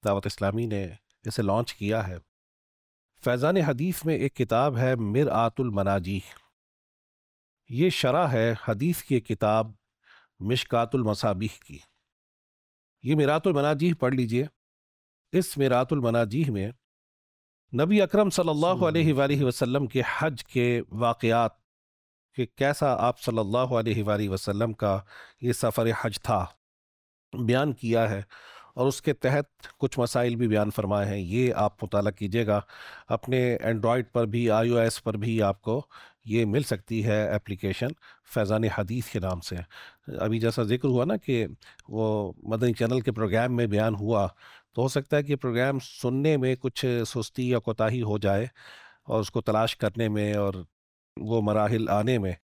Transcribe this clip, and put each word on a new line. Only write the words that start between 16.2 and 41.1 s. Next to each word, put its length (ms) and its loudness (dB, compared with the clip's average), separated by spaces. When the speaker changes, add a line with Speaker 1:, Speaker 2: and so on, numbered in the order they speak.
Speaker 1:
میں 200 -2
نبی 220 4
اکرم 280 4
صلی 180 0
اللہ 180 2
Speaker 2:
صلی 40 4
اللہ 140 2
Speaker 1:
علیہ 180 2
Speaker 2:
علیہ 120 4
Speaker 1:
وآلہ 300 2
وسلم 420 0
کے 160 -2
حج 260 -4
کے 460 0
واقعات، 600 2
کہ 120 -4
کیسا 420 0
آپ 200 0
صلی 200 -2
اللہ 200 0
علیہ 460 0
وآلہ 240 0
وسلم 440 -2
کا 260 0
یہ 120 -2
سفر 340 0
حج 220 -6
تھا، 240 0
بیان 280 2
کیا 380 0
ہے، 120 -4
اور 120 0
اس 160 -2
کے 100 0
تحت 680 -2
کچھ 200 -2
مسائل 380 0
بھی 120 0
بیان 220 2
فرمائے 360 0
ہیں۔ 120 -4
یہ 360 0
آپ 300 -2
مطالعہ 260 0
کیجیے 360 -2
گا، 140 2
اپنے 560 0
Android 380 0
پر 140 0
بھی، 240 0
آئی 200 4
او 60 2
ایس 260 0
پر 140 -4
بھی 260 0
آپ 200 0
کو 240 -4
یہ 200 2
مل 180 0
سکتی 420 -4
ہے 240 0
اپلیکیشن 600 -4
فیضان 300 0
حدیث 420 -2
کے 140 -6
نام 200 -4
سے۔ 160 -10
ابھی 340 -4
جیسا 220 0
ذکر 260 0
ہوا 160 2
نا 120 -2